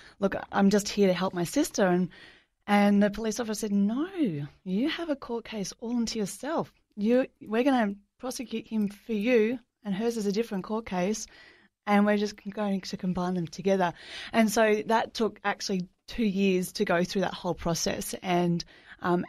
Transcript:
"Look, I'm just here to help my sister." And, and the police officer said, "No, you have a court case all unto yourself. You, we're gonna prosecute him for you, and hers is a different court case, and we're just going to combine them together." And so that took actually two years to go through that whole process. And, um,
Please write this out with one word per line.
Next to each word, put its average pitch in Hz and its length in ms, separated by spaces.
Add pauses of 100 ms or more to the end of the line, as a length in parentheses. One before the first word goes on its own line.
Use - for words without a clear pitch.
(180)
"Look, 196 180 (140)
I'm 196 200
just 208 180
here 202 200
to 180 40
help 185 220
my 175 100
sister." 269 400
And, 180 240 (580)
and 202 360
the 208 80
police 214 280
officer 220 200
said, 214 140
"No, 220 360 (540)
you 202 260
have 330 220
a 277 60
court 233 280
case 208 360
all 240 160
unto 226 220
yourself. 247 540 (240)
You, 240 300 (160)
we're 226 220
gonna 233 320 (220)
prosecute 226 500
him 214 200
for 220 240
you, 226 460 (240)
and 202 120
hers 233 220
is 208 100
a 202 60
different 208 320
court 220 220
case, 190 400 (600)
and 208 200
we're 208 100
just 208 200 (140)
going 196 300
to - 160
combine 180 380
them 170 140
together." 185 440 (400)
And 220 180
so 214 360
that 226 260
took 208 320
actually 190 440 (180)
two - 180
years 190 500
to 208 120
go 180 180
through 185 180
that - 120
whole 175 200
process. - 680
And, 175 420 (380)
um, 180 260